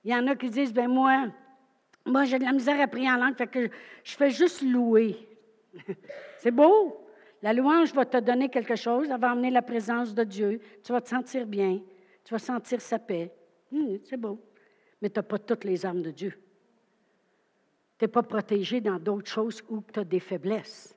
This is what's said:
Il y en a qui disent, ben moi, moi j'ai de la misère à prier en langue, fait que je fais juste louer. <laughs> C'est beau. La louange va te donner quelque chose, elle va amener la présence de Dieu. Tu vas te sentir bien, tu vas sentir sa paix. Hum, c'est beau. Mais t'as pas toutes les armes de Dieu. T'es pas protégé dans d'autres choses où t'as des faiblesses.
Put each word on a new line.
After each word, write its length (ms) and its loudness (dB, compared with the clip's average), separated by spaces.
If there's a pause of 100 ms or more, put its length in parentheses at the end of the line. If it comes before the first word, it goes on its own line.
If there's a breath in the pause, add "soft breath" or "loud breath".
Il 80 -4
y 40 2
en 120 0
a 80 2
qui 140 -6
disent, 240 -2
ben 140 0
moi, 400 4 (800)
moi 200 2
j'ai 140 0
de 60 0
la 60 2
misère 300 2
à 60 4
prier 240 -2
en 60 4
langue, 180 2
fait 120 -4
que 220 -2 (340 loud breath)
je 120 -14
fais 140 4
juste 320 2
louer. 680 4 (600)
<laughs> 440 -14 (120)
C'est 80 2
beau. 560 6 (340 loud breath)
La 120 2
louange 400 4
va 120 2
te 120 -2
donner 320 2
quelque 260 -2
chose, 340 -2
elle 80 -4
va 140 2
amener 180 0
la 120 2
présence 520 -4
de 120 0
Dieu. 340 -4 (240 loud breath)
Tu 80 -10
vas 80 0
te 80 -8
sentir 380 -6
bien, 340 -2 (460 soft breath)
tu 80 -8
vas 40 -4
sentir 440 -4
sa 180 -4
paix. 340 -6 (380)
Hum, 320 -2
c'est 140 -10
beau. 240 -8 (600 soft breath)
Mais 80 -4
t'as 140 -4
pas 160 -4
toutes 240 -4
les 220 -2
armes 160 -4
de 100 -6
Dieu. 260 -8 (1600)
T'es 120 0
pas 140 2
protégé 580 -2
dans 180 -2
d'autres 320 -4
choses 380 -6
où 100 -6 (140)
t'as 100 -4
des 160 -2
faiblesses. 760 -6